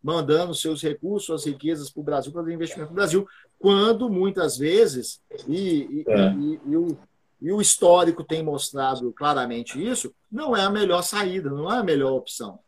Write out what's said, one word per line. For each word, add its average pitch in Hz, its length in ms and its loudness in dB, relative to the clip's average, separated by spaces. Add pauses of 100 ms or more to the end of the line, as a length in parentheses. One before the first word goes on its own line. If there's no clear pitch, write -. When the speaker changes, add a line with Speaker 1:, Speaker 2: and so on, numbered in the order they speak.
Speaker 1:
mandando 160 520 2
seus 156 280 -4
recursos, 170 440 -4
suas 156 200 -6
riquezas 147 440 -4
pro 151 140 -12
Brasil, 143 280 -4
fazer 165 220 -8
investimento 160 360 -8
no 170 60 -14
Brasil, 190 320 0 (320)
quando 208 500 4
muitas 185 480 0
vezes, 151 600 2 (280)
e, 156 580 -2
e, - 20 -
Speaker 2:
É. 98 260 4
Speaker 1:
e, 151 340 -2
e, 143 40 -2
e 160 60 2
o, 170 200 -2 (440)
e 165 100 -4
o 208 100 0
histórico 175 640 6
tem 160 200 -4
mostrado 135 680 -4
claramente 127 720 -2
isso, 240 300 -4 (180)
não 254 240 -2
é 196 60 2
a 196 80 2
melhor 196 340 2
saída, 190 460 -4
não 147 240 -4
é 254 60 0
a 214 40 -2
melhor 139 300 2
opção 117 540 -6